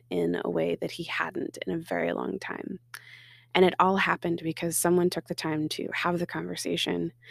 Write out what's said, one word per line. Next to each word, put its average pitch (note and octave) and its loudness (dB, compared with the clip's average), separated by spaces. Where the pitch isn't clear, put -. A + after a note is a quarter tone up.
in - 0
a - -2
way E3+ 0
that E3+ -6
he E3+ -8
hadn't - -4
in F#3+ -2
a E3 -2
very E3+ -2
long - -4
time. - -8
And F#3 8
it F3 6
all F#3 6
happened E3+ 0
because D#3+ -2
someone F3 6
took - -2
the F3 -6
time D#3 -2
to - -4
have F3 2
the F3 -2
conversation, E3+ -2